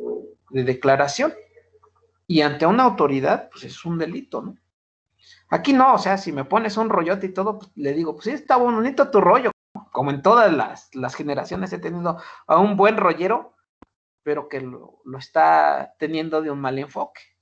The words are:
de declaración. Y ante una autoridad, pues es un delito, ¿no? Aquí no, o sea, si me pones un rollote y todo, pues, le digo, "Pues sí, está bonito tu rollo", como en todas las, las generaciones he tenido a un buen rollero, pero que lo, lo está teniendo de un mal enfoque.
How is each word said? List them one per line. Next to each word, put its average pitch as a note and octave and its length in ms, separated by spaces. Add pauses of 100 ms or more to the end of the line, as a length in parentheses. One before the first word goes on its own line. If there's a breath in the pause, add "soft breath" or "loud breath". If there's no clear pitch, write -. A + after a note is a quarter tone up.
(520)
de C3 120
declaración. C#3 680 (960)
Y D#3+ 140
ante D3 240
una A3 180
autoridad, D#3 680
pues - 140
es B2+ 180
un E3+ 140
delito, E3+ 440
¿no? G3 140 (960 soft breath)
Aquí E3+ 240
no, C4 200
o G#3+ 40
sea, F#3+ 200
si F#3+ 140
me C#3 140
pones G#3+ 320
un A3 120
rollote F#3+ 380
y F#3 60
todo, G3 260
pues, - 160
le C#3 180
digo, D#3 200
"Pues - 120
sí, G#3+ 60
está C4 260
bonito B3 540
tu G3+ 100
rollo", G#3+ 300 (400)
como C#3 200
en C#3 100
todas G#3+ 320
las, A2+ 420
las B2+ 200
generaciones E3 580
he F3 60
tenido E3+ 380 (300 loud breath)
a D#3+ 120
un G3+ 180
buen G#3+ 200
rollero, F3+ 580 (680)
pero D3 240
que C3+ 140
lo, B2 440
lo C3 120
está D3+ 800
teniendo D#3 420
de D#3 100
un C#3 100
mal C3+ 180
enfoque. - 420 (200)